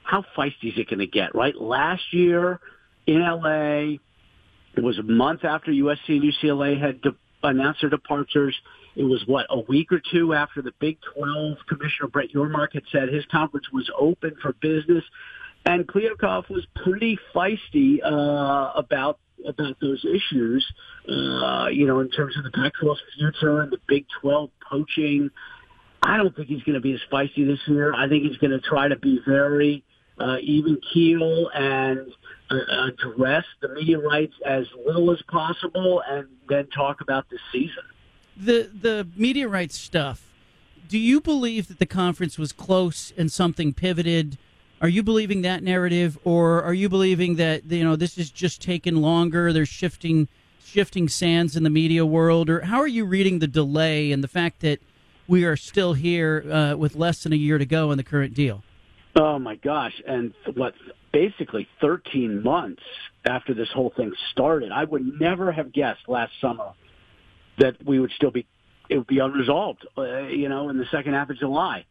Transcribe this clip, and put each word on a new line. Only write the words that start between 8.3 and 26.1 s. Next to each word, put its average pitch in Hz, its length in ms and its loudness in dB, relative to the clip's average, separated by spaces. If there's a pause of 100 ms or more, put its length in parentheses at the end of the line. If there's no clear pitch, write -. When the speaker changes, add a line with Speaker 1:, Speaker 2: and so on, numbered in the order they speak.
Speaker 1:
It 139 100 0
was, 123 220 2
what, 127 240 2
a 120 100 0
week 147 320 2
or 175 60 2
two 170 340 2
after 147 300 -2
the 123 160 -8
Big 156 220 -2
Twelve 147 560 -6 (120)
Commissioner 143 400 -4
Brett 139 240 -2
Yormark 147 420 0
had 147 180 -6
said 135 160 0
his 143 180 -4
conference 151 460 -2
was 131 260 -4
open 156 420 0
for 139 140 -4
business. 156 500 0 (600)
And 175 200 0
Kliavkoff 202 600 -2
was 190 160 -6 (100)
pretty 208 440 -2 (160)
feisty, 151 680 2
uh, 143 720 0
about, 143 440 -2 (280)
about 143 340 -6
those 139 240 -2
issues, 135 600 0 (420)
uh, 67 600 -2
you 139 160 2
know, 131 140 2
in 131 100 -2
terms 143 280 -4
of 143 60 -8
the 123 60 -10
Pac-twelve's 190 500 -2 (180)
future 151 420 0
and 139 120 -2
the 123 140 -4
Big 139 200 2 (140)
Twelve 143 300 0 (100)
poaching. 143 680 -2 (720)
I 208 160 2